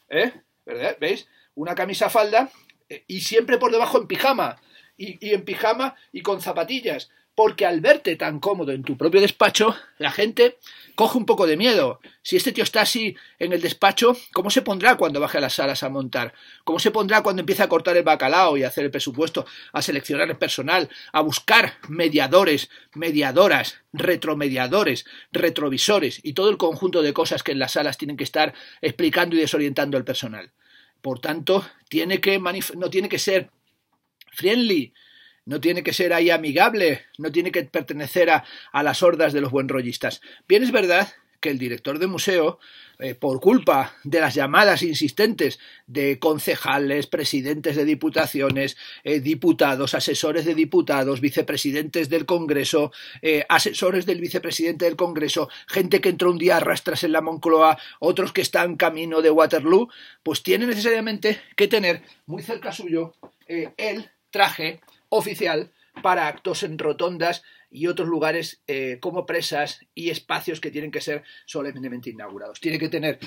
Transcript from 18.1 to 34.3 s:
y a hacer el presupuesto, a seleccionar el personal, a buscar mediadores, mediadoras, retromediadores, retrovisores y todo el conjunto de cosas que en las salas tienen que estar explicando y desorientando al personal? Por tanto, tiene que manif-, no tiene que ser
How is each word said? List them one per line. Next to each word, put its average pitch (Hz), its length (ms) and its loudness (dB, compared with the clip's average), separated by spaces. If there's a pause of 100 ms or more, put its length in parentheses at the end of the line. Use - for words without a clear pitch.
y 135 60 0
a 123 40 -2
hacer 143 160 -4
el 143 80 -2
presupuesto, 143 540 -4 (260)
a 151 100 -4
seleccionar 147 480 -2
el 151 60 -4
personal, 156 540 -2 (240)
a 156 80 4
buscar - 540 2 (120)
mediadores, 156 800 2 (240)
mediadoras, 151 840 2 (160)
retromediadores, 147 1120 -2 (260)
retrovisores 160 880 0
y 151 120 -8
todo 190 160 2
el 196 80 0
conjunto 170 440 0
de 147 120 0
cosas 165 280 -2
que 156 120 -4
en 139 60 -4
las 127 120 -2
salas 147 260 -2
tienen 143 200 -10
que 131 80 -6
estar 156 280 0 (280)
explicando 165 560 0
y - 20 4
desorientando 143 560 0
al 127 80 -2
personal? 110 480 -10 (480)
Por 131 220 -8
tanto, 165 440 -2 (220)
tiene 175 320 -2
que 196 180 2
manif-, 185 380 -6
no 175 140 -4
tiene 190 180 -2
que 180 120 -4
ser 190 300 0 (840)